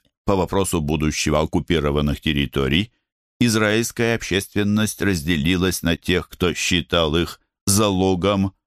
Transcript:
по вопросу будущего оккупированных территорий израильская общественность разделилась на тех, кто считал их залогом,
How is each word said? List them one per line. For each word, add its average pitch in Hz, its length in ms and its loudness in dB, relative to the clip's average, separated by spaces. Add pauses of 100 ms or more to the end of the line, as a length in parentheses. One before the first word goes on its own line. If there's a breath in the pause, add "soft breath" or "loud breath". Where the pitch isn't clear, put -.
(240)
по 101 120 0
вопросу 92 440 0
будущего 76 600 0
оккупированных 73 800 0
территорий 71 720 -2 (480)
израильская 113 760 0
общественность 104 880 -2
разделилась 87 800 0
на 85 140 0
тех, 87 320 -2
кто 85 260 -2
считал 82 640 0
их 85 240 -2 (260)
залогом, 98 880 2 (120)